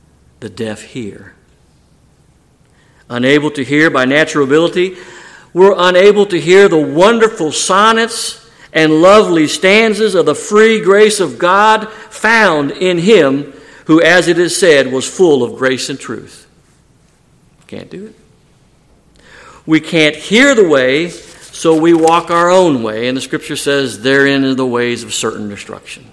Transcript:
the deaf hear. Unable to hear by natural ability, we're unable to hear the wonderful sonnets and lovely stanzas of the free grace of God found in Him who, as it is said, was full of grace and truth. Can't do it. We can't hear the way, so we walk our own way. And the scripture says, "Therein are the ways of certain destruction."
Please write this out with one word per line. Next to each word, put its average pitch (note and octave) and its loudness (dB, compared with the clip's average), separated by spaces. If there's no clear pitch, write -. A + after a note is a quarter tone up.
the A2+ -14
deaf G#2+ -12
hear. G2+ -16
Unable C#3 0
to D3 -8
hear D3 0
by C3 0
natural D3 0
ability, E3+ -2
we're F#3+ 4
unable F#3 4
to F#3 -4
hear F#3+ 4
the E3 0
wonderful E3+ 0
sonnets A3 -2
and D#3 2
lovely F3+ 4
stanzas G#3 0
of E3+ 2
the C#3+ 0
free G#3+ 2
grace G3+ 2
of C3 -6
God G#3 0
found F#3+ -2
in F#3 -2
Him D#3+ 2
who, D#3+ 4
as E3 2
it E3+ 0
is E3+ -2
said, C#3 2
was B2+ -6
full D3+ 2
of G#2+ -8
grace C3 -4
and C#3 -10
truth. - -16
Can't - -18
do F#3 -18
it. A3 -20
We D#3+ 0
can't D#3 -2
hear B3+ 2
the G#3 2
way, C#3 0
so - -4
we E3 2
walk E3 2
our F3 0
own E3+ 2
way. A2 -6
And C3 -4
the C3 -6
scripture D3 -10
says, C3 -4
"Therein C#3 0
are C3+ -2
the C3 -4
ways A#2+ -4
of G#2+ -14
certain G#2+ -8
destruction." G2+ -18